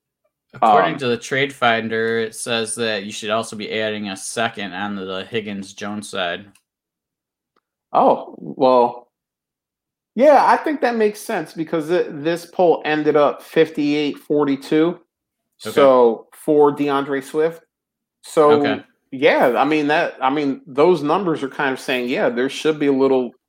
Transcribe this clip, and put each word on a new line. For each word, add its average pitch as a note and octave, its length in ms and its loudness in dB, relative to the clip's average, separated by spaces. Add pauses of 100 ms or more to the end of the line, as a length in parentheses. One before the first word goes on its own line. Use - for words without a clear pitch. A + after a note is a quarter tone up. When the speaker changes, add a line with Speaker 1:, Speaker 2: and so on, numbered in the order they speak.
(540)
Speaker 1:
According D#3 380 4
Speaker 2:
um, D3 80 -10
Speaker 1:
to C3 80 -4
the A#2+ 80 0
trade C#3 360 -4
finder, A2+ 680 -2
it A2 120 -6
says A2+ 440 -6
that A2 260 -4
you G#2 80 -12
should G#2 200 -8
also A2+ 260 -4
be G#2 160 -10
adding G#2+ 360 -6
a F#2+ 80 -10
second G#2+ 560 -6
on G2+ 220 -8
the F#2+ 340 -8
Higgins-Jones G#2 800 -10
side. F#2 380 -8 (1500)
Speaker 2:
Oh, B3 460 0
well, B2+ 720 0 (1040)
yeah, B3+ 320 6
I A3+ 100 4
think D4+ 260 -4
that A#3+ 120 0
makes G#3+ 240 0
sense A3 360 -8
because D#3 340 -6
th-, E3+ 200 0
this E3 380 -6
poll E3+ 380 2
ended D3+ 320 0
up C#3+ 260 2
fifty-eight D3 760 0
forty-two. D3 800 0 (680)
Speaker 1:
Okay. G#2+ 60 -10
Speaker 2:
So B2 600 4
for D3 380 4
DeAndre C#3 540 -2
Swift. D#3+ 400 -4 (580)
So D3 380 4
Speaker 1:
Okay. A2 240 -2 (260)
Speaker 2:
yeah, D3 460 2
I A#2+ 80 2
mean D3+ 240 0
that, D3+ 340 0
I C3 80 2
mean, C#3+ 380 -2
those D3+ 340 2
numbers D#3 400 -2
are C3+ 60 -6
kind C3+ 240 -4
of B2+ 80 -8
saying, B2 280 -4
yeah, D#3 200 0
there A#2+ 200 -2
should D3+ 300 -2
be D3 80 -2
a C#3 60 4
little C3 400 2 (160)